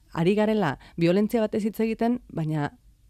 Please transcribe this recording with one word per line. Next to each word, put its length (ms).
ari 240
garela 380
violentzia 460
batez 240
hitz 160
egiten, 380
baina 400